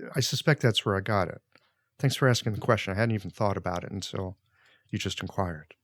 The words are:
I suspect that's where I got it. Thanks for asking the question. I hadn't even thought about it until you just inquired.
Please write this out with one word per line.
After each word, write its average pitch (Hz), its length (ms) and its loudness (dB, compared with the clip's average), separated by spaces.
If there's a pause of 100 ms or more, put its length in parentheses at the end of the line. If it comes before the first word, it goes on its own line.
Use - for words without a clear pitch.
(160)
I 147 40 2
suspect 139 400 2
that's 117 240 2
where 101 120 2
I 95 40 0
got 95 280 2
it. - 120 -10 (580)
Thanks 135 180 2
for 135 120 4
asking 117 240 2
the 104 80 -6
question. 104 320 2
I 95 40 -2
hadn't 113 180 2
even 95 160 -6
thought 101 260 0
about 90 280 -2
it - 60 -12
until 95 460 -6 (540)
you 107 80 -2
just - 220 -4
inquired. 90 640 -6